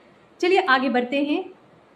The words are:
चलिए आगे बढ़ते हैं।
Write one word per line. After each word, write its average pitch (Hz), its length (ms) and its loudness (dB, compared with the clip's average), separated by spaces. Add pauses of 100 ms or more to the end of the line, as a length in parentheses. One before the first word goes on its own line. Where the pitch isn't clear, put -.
(400)
चलिए 359 220 2
आगे 262 280 2
बढ़ते 247 340 -2
हैं। 311 200 -2 (520)